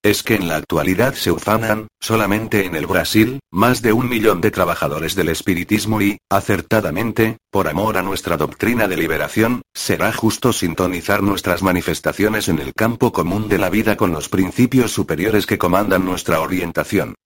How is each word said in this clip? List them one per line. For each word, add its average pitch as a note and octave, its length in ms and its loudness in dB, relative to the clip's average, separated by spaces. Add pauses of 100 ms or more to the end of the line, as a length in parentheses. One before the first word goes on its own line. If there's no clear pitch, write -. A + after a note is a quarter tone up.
Es G#2 200 2
que - 100 0
en F#2+ 140 0
la E2 80 -2
actualidad F2+ 580 0
se - 160 -2
ufanan, G#2+ 580 0 (120)
solamente G#2+ 640 0
en E2+ 100 -6
el D2 120 -4
Brasil, G#2+ 520 2 (120)
más A2+ 320 2
de A2+ 100 4
un B2 160 0
millón G#2+ 320 2
de A2 80 2
trabajadores E2 640 -2
del F2 160 0
espiritismo G2+ 720 -2
y, G2+ 160 0 (100)
acertadamente, G#2+ 1080 0 (140)
por F#2+ 160 0
amor F#2+ 320 -2
a - 20 0
nuestra F#2 340 -4
doctrina G2+ 520 0
de F2+ 100 -2
liberación, E2 640 0 (140)
será F#2+ 360 0
justo A2+ 420 0
sintonizar F2+ 680 0
nuestras F#2+ 400 0
manifestaciones F#2 880 0
en E2 80 2
el D2 160 -6
campo A2+ 380 0
común F#2+ 360 -2
de G2+ 120 2
la F#2 100 0
vida G#2+ 260 2
con F#2 160 0
los D2+ 160 -6
principios A2+ 640 2
superiores F#2+ 540 0
que G2 140 -2
comandan F#2 440 2
nuestra F2+ 380 0
orientación. F2 720 -2 (120)